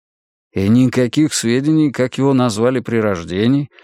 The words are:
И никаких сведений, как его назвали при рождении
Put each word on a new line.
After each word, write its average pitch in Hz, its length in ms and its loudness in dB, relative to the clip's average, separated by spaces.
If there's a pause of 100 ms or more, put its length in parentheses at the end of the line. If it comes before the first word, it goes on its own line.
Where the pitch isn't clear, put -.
(520)
И 98 160 -2
никаких 127 680 2
сведений, 143 560 0
как 127 280 -4
его 135 160 2
назвали 123 460 0
при 117 180 -4
рождении 104 680 -2 (160)